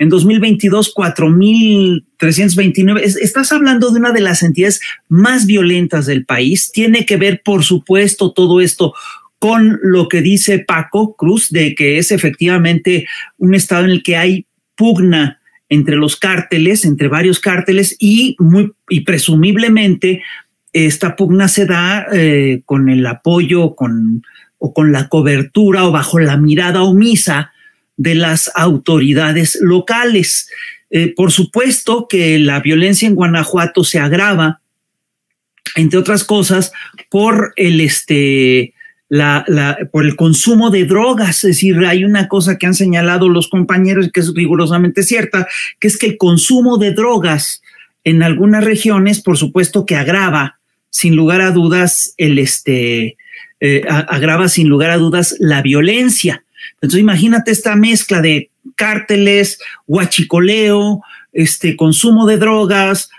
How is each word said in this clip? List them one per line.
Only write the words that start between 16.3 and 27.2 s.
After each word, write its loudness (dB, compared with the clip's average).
entre 0
varios 0
cárteles, 0
y 2
muy, 4
y -2
presumiblemente 0
esta -2
pugna 2
se 0
da, -2
eh, 0
con 0
el 2
apoyo, 0
con, -2
o -8
con 2
la -2
cobertura, 0
o 2
bajo -2
la 2
mirada 2
omisa 0